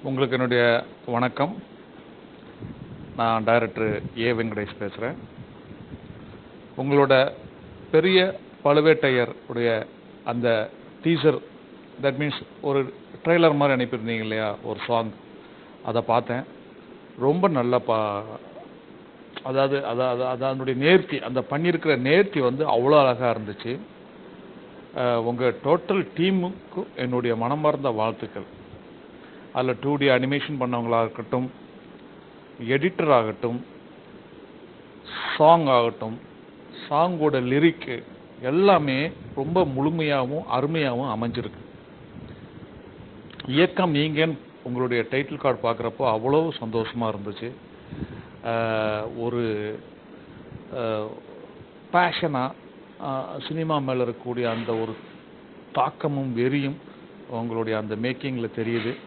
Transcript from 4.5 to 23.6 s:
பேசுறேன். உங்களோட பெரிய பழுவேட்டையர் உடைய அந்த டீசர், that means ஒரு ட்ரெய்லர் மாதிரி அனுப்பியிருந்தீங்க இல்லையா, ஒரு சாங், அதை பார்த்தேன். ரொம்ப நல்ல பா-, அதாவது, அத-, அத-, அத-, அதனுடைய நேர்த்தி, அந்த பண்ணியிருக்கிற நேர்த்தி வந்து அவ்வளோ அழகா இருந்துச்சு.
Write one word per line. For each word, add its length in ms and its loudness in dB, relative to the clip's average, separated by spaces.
பேசுறேன். 360 -6
உங்களோட 560 4
பெரிய 480 4
பழுவேட்டையர் 680 6
உடைய 380 0
அந்த 460 0
டீசர், 340 4
that 180 2
means 140 -2
ஒரு 300 0
ட்ரெய்லர் 320 6
மாதிரி 200 4
அனுப்பியிருந்தீங்க 500 -2
இல்லையா, 280 -2
ஒரு 220 -6
சாங், 260 0
அதை 180 0
பார்த்தேன். 420 0
ரொம்ப 300 2
நல்ல 300 2
பா-, 440 0
அதாவது, 440 0
அத-, 220 0
அத-, 180 0
அத-, 200 -2
அதனுடைய 400 -2
நேர்த்தி, 360 4
அந்த 180 -2
பண்ணியிருக்கிற 480 2
நேர்த்தி 420 4
வந்து 260 2
அவ்வளோ 320 4
அழகா 360 4
இருந்துச்சு. 440 -6